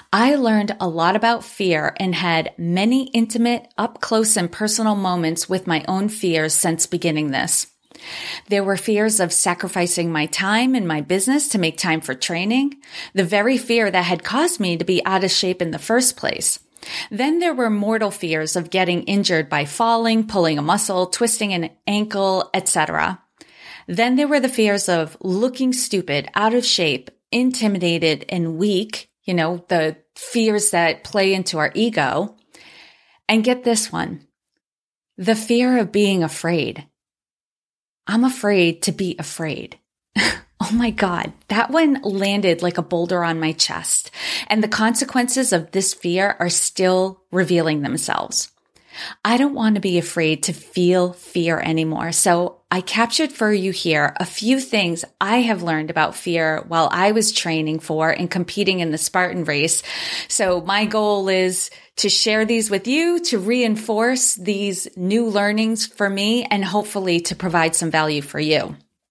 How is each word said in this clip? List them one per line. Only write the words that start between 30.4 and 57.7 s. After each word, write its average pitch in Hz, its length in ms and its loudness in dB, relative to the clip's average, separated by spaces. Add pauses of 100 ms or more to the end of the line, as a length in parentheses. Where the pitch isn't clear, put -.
that 170 340 0
play 190 300 2
into 185 240 -2
our 151 160 0
ego. 202 640 0 (920)
And 220 160 4
get 247 200 0
this 226 260 0
one, - 360 -8 (880)
the 202 200 0
fear 247 420 2
of 208 140 -2
being 196 300 4
afraid. 151 640 -2 (1200)
I'm 220 180 2
afraid 202 580 2
to - 100 0
be 180 260 -4
afraid. - 600 -8 (380)
<laughs> - 40 -4 (440)
Oh 208 100 -2
my 233 160 2
God, - 420 -2 (160)
that 214 220 0
one 294 320 4
landed 196 600 0
like 175 160 0
a 175 40 2
boulder 175 420 -2
on 165 160 -2
my 160 100 0
chest. - 600 -4 (340)
And 214 160 2
the 214 60 0
consequences 240 840 0
of 165 200 0
this 190 200 0
fear 185 460 0
are 175 100 0
still 185 840 0
revealing 165 500 2
themselves. - 680 -4 (720)
I 233 140 2
don't 277 160 2
want 220 200 2
to 202 60 -2
be 180 180 0
afraid 160 460 -2
to 180 80 -2
feel 180 640 0
fear 165 440 -2
anymore. 160 540 -2
So 175 480 2 (100)
I 180 100 0
captured 233 520 0
for 214 200 0
you 190 200 0
here 156 480 0
a 185 40 -4
few 247 360 0
things 190 440 -2 (160)
I 208 180 2
have 220 260 0
learned 156 260 -2
about - 240 0
fear 160 540 -2
while 165 240 2
I 190 180 4
was 214 220 2
training 156 480 -2